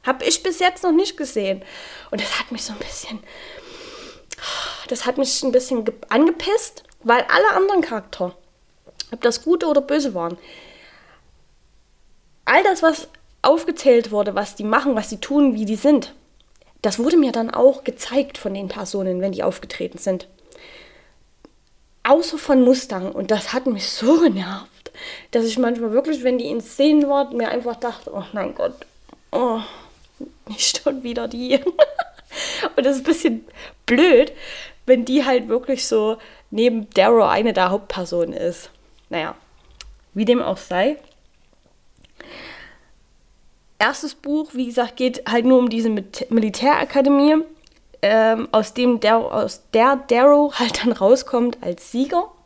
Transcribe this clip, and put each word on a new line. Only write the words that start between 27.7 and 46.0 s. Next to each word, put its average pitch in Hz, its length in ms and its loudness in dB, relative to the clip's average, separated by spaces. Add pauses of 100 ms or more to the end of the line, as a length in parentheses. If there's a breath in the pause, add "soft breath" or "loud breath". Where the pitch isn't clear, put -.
dachte, 233 380 -8
oh 196 180 -8
mein 208 220 -6
Gott, 170 200 -4 (560)
oh, 233 300 -2 (880 loud breath)
nicht - 340 -4
schon 277 200 -2
wieder 233 260 -6
die. 247 360 -2
<laughs> - 1120 -4
Und 254 100 0
das 277 100 2
ist 254 60 -6
ein - 20 -14
bisschen 320 400 0 (420 loud breath)
blöd, 285 460 6 (540 loud breath)
wenn 247 180 4
die 254 200 2
halt 247 240 0
wirklich 254 380 -2
so 220 320 0 (320 loud breath)
neben 226 400 0
Darrow 214 380 4
eine 214 240 2
der 185 180 2
Hauptpersonen 175 640 -4
ist. - 360 -6 (380)
Naja, 160 260 -6 (800)
wie 208 100 -2
dem 240 180 4
auch 185 140 -4
sei. 214 420 -2 (2750 loud breath)
Erstes 269 360 -2
Buch, 302 380 -6
wie 254 140 -4
gesagt, 240 300 -4
geht 254 320 -2
halt 233 180 0
nur 262 120 6
um 247 120 2
diese 226 180 -2
Mit-, 214 420 -6